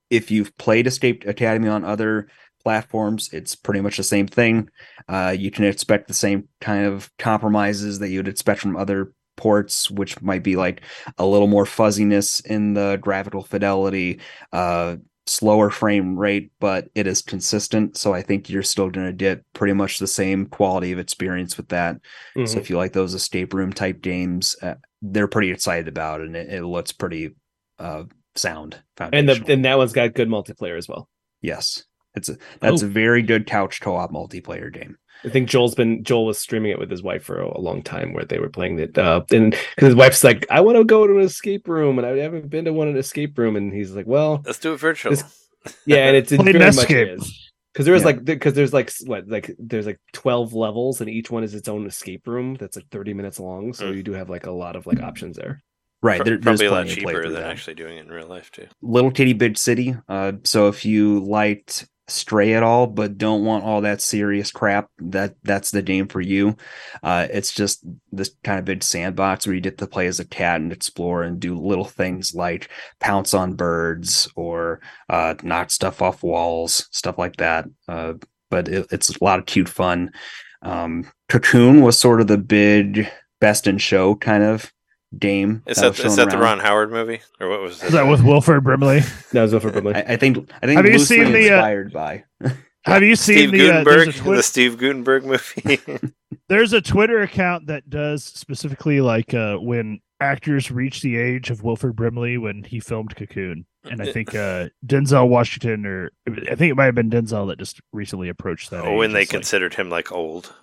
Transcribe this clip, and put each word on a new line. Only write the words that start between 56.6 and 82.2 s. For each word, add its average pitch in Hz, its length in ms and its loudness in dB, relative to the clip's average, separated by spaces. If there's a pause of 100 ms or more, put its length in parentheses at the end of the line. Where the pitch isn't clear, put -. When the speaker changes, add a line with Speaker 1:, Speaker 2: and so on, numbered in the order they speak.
Speaker 4:
probably 104 60 4
a 101 60 2
lot 95 120 2
Speaker 1:
plenty 87 120 -6
to 101 60 -8
play 90 100 -4
Speaker 4:
cheaper 85 100 -4
Speaker 1:
through 82 120 -6
Speaker 4:
than 82 80 -8
Speaker 1:
that. 82 100 -10
Speaker 4:
actually 80 240 -16
doing 82 200 -16
it 78 100 -20
in 80 40 -20
real 82 160 -16
life 87 240 -20
too. 95 160 -20 (160)
Speaker 1:
Little 123 300 2
Kitty 131 220 2
Big 110 220 0
City. 123 380 0 (140)
Uh, 98 240 -4 (100)
so 104 240 2
if 101 180 -2
you 104 360 2
liked 104 640 -2 (260)
stray 110 420 2
at 113 80 2
all, 117 240 4
but 104 320 -4
don't 110 260 0
want 107 200 -2
all 107 160 -2
that 104 200 -2
serious 101 520 -2
crap, 101 360 -2 (100)
that, 95 440 -6
that's 98 280 -2
the 101 120 -2
game 95 260 -2
for 95 120 -8
you. 98 360 0 (460)
Uh, 87 280 0
it's 101 220 -6
just 101 320 -4 (280)
this 98 180 -6 (140)
kind 98 140 -2
of 92 60 -8
big 95 180 -6
sandbox 92 640 -4
where 98 80 -2
you 92 60 -4
get 95 180 -6
to 98 80 -8
play 92 200 -4
as 92 140 -4
a 87 40 -10
cat 85 360 -2
and 82 120 -6
explore 87 500 -6
and 87 180 -8
do 87 180 -6
little 92 260 -2
things 92 500 -6
like 87 360 -6 (300)
pounce 101 340 0
on 92 200 0
birds 85 800 -2
or, 85 440 -6 (280)
uh, 82 340 0
knock 87 280 -4
stuff - 320 -4
off 92 200 0
walls, 85 680 -2
stuff - 260 -6
like 87 180 -6
that. 80 300 0 (220)
Uh, 82 260 -8 (360)
but 87 180 -2
it, 92 240 -4
it's - 240 -4
a - 80 -2
lot 95 140 4
of 90 80 -10
cute - 220 0
fun. 90 420 -2 (520)
Um, 85 480 -6 (180)
Cocoon 123 540 8
was 117 160 6
sort 120 220 6